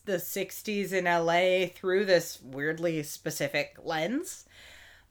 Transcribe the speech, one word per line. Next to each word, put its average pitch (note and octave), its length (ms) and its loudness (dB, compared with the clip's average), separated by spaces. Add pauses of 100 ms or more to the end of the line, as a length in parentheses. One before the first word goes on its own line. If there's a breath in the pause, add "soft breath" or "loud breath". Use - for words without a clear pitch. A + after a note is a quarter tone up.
the F#3+ 120 0
sixties F#3+ 720 -4
in F#3 140 0
L E3+ 240 4
A F3+ 460 4
through F#3+ 300 2
this F3 360 2
weirdly D#3 640 -2
specific D3 800 -4
lens, F#3+ 640 -4 (640 soft breath)